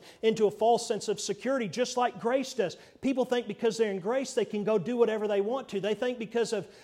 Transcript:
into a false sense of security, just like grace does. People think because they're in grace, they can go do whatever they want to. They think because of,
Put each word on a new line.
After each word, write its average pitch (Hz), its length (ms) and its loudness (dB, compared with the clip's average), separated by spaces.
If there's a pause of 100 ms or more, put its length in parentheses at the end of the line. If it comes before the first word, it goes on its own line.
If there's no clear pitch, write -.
(220)
into 220 240 4
a 196 40 2
false 220 360 2
sense 208 220 -4
of 202 100 -2
security, 240 480 -2
just 233 300 -2
like 240 240 0
grace 254 340 0
does. 190 220 -2 (240)
People 262 240 0
think 240 240 -2
because 214 280 0
they're 220 140 2
in 190 80 -2
grace, 247 340 -2
they 220 120 0
can 208 180 -4
go 214 160 2
do 214 180 -2
whatever 220 300 2
they 202 140 2
want 240 300 -2
to. 202 100 -4
They 208 140 0
think 247 260 -4
because 226 320 -2
of, 202 160 -2 (160)